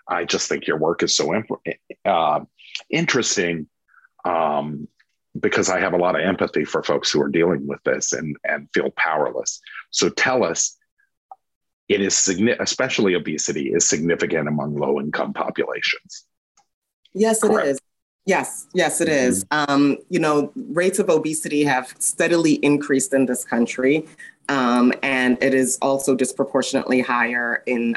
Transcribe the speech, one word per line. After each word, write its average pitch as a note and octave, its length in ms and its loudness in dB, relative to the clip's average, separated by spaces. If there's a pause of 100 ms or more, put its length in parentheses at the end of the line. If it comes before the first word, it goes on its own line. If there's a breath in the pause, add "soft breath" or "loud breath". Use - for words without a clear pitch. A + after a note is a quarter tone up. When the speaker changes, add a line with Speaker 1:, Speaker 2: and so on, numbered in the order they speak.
Speaker 1:
I F2 160 -2
just E2+ 240 -2
think D2+ 180 -4
your D#2 120 0
work D#2+ 240 0
is E2 120 0
so D2+ 200 0
imp-, G#2+ 120 -2 (580)
uh, D#2 360 2 (500 loud breath)
interesting, G2+ 800 0 (560 soft breath)
um, D2+ 640 -2 (500)
because G2 300 0
I F#2 120 0
have F2+ 140 0
a F2+ 40 2
lot F2+ 180 2
of D#2+ 60 0
empathy F2+ 420 0
for D#2 180 -4
folks - 280 0
who D2+ 100 2
are C#2 80 2
dealing E2 380 2
with C#2 180 -8
this C2+ 280 0
and, D2 320 -6
and D2+ 280 -6
feel C#2 240 0
powerless. C#2 640 -2 (300 loud breath)
So - 180 0
tell B2+ 360 0
us, - 320 -4 (1120)
it G2+ 120 2
is G2 140 0
signi-, G2 460 0
especially A2 540 0
obesity D#2 580 -4
is E2+ 140 2
significant E2 640 0
among D2 280 -4
low-income C#2+ 580 -2
populations. - 920 -6 (880)
Speaker 2:
Yes, A3 300 2
it G#3+ 60 4
Speaker 1:
Correct. G3+ 200 2
Speaker 2:
is. C#3 120 -2 (460)
Yes, E3 480 -2
yes, F3 260 0
it E3+ 80 2
is. C3 360 2
Speaker 1:
Mm-hmm. D3 280 0
Speaker 2:
Um, C#3 240 4 (120)
you F3 100 0
know, D3+ 380 2
rates F3 420 0
of F#3 120 2
obesity D#3 540 0
have B2+ 340 -2
steadily E3 560 2
increased C#3+ 580 2
in C3+ 140 4
this B2 180 -2
country. C3 640 0 (420 loud breath)
Um, B2 440 2 (100)
and B2+ 400 0
it C3+ 100 2
is C3 300 0
also C3+ 320 0
disproportionately B2+ 880 0
higher A#2+ 640 -2
in, A#2 300 0